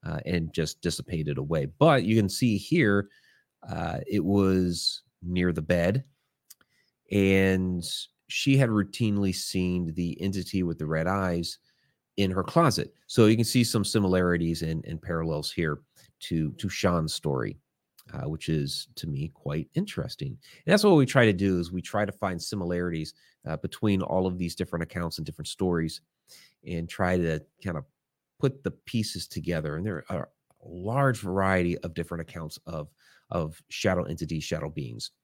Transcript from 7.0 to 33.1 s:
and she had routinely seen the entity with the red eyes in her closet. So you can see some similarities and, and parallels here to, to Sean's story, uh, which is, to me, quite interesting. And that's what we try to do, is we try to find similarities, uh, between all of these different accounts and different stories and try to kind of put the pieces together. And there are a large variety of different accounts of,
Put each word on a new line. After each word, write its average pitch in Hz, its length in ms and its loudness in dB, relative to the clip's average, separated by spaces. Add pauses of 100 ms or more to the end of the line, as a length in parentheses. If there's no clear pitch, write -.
and 95 800 4 (400)
she - 300 2
had 131 120 4
routinely 101 640 0
seen 90 600 -2
the 85 280 -4
entity 95 420 -2
with 82 160 -2
the 78 60 -4
red 80 220 -2
eyes 90 520 -2 (580)
in 98 140 2
her 92 120 0
closet. 123 500 2 (140)
So 117 180 6
you 110 100 8
can 113 100 2
see 123 180 4
some 110 200 0
similarities 90 800 2
and, 80 240 -4
and 80 160 -8
parallels 82 500 -4
here 78 280 -2 (420)
to, 78 320 -2
to - 160 -6
Sean's 87 440 0
story, 64 440 -4 (560)
uh, 67 160 -6
which 78 200 -8
is, 73 460 -4
to - 120 -10
me, 73 260 -6
quite 76 400 -8
interesting. 143 640 -6 (280)
And 160 60 2
that's 208 120 4
what 196 120 8
we 139 100 8
try 123 200 6
to 107 80 6
do, 95 260 2
is 87 120 -4
we 90 100 -4
try 104 240 -2
to 98 60 -6
find 92 300 -4
similarities, 87 720 -4 (320)
uh, 78 120 -6
between 98 440 0
all 92 240 0
of 90 120 -2
these 87 180 -4
different 85 280 -4
accounts 85 340 -6
and 80 80 -6
different 76 240 -10
stories 85 520 -2 (640)
and 85 220 -6
try 90 300 0
to 80 240 0 (220)
kind 85 140 -6
of 71 60 -10 (560)
put 135 240 -2
the 95 80 -4
pieces - 560 -6
together. 78 480 -4
And 85 100 -4
there 90 240 -6
are 92 200 -6 (340)
a - 40 -20
large 110 520 0
variety 92 600 2
of 82 140 -8
different 82 280 -6
accounts 82 440 -12
of, 78 240 -10 (420)